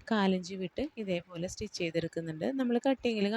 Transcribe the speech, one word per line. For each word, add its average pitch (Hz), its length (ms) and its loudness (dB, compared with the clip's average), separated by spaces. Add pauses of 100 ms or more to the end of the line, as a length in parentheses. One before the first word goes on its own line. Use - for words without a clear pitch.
(120)
കാലിഞ്ച് 190 500 2
വിട്ട് 190 220 -2 (200)
ഇതേപോലെ 175 500 -4
സ്റ്റിച്ച് - 260 -8
ചെയ്തെടുക്കുന്നുണ്ട്. 165 680 -2 (140)
നമ്മൾ 240 180 2 (100)
കട്ടിങ്ങിൽ 233 380 2 (120)